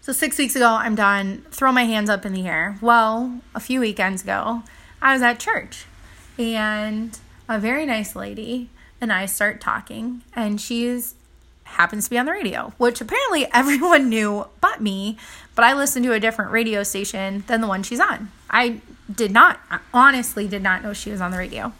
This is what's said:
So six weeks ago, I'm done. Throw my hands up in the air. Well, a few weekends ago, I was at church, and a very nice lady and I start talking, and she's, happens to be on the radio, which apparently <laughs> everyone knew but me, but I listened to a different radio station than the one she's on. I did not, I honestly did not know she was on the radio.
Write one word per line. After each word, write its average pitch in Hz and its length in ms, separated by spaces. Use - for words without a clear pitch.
So 269 120
six 277 260
weeks 269 160
ago, 247 120
I'm 226 280
done. 202 560
Throw 262 200
my 247 120
hands 220 260
up 202 160
in 190 80
the 185 140
air. 175 340
Well, 233 580
a 220 60
few 254 200
weekends 196 440
ago, 196 400
I 269 140
was 262 80
at 240 180
church, - 460
and 214 800
a 220 120
very 254 260
nice 220 300
lady 220 540
and 226 140
I 190 140
start 208 340
talking, 226 640
and 208 260
she's, 240 540
happens 190 400
to - 40
be 240 80
on 247 80
the 302 60
radio, 349 460
which 240 220
apparently 370 500
<laughs> - 40
everyone 277 560
knew 208 380
but 381 220
me, 202 360
but 233 100
I 247 100
listened 269 320
to 247 80
a 220 60
different 220 320
radio 220 300
station 196 640
than 233 160
the 226 60
one 196 160
she's 240 160
on. 320 320
I 233 320
did 202 180
not, 285 280
I 180 100
honestly 247 540
did 196 160
not 185 180
know 208 120
she - 180
was 196 100
on 180 100
the 185 60
radio. 185 420